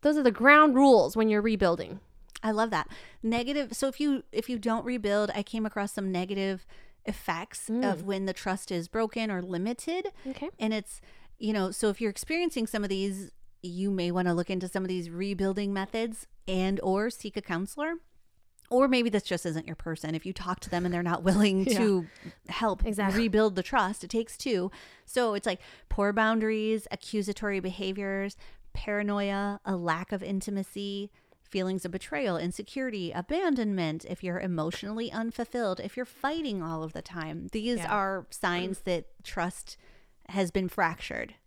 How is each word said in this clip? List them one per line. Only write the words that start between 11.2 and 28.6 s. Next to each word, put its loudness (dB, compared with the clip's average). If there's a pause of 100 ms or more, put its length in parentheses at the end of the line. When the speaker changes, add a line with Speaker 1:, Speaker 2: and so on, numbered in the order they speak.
Speaker 2:
you 0
know, 0
so 2
if -2
you're 0
experiencing -2
some -2
of -2
these, -2 (320)
you -2
may 2
wanna 4
look 0
into -2
some -2
of -4
these -2
rebuilding 0
methods -4 (180)
and 2
or 2
seek -8
a -6
counselor. -4 (760)
Or 6
maybe 4
this 2
just -4
isn't -2
your -10
person. -6
If -6
you -6
talk -6
to -12
them 0
and 0
they're 0
not 0
willing 6
Speaker 1:
<laughs> 0
Yeah. 4
Speaker 2:
to 4 (420)
help 0
Speaker 1:
Exactly. 2
Speaker 2:
rebuild 4
the -2
trust, 0
it -12
takes -2
two. -2 (360)
So 0
it's -4
like -2 (260)
poor 0
boundaries, 2
accusatory -4
behaviors, -4 (380)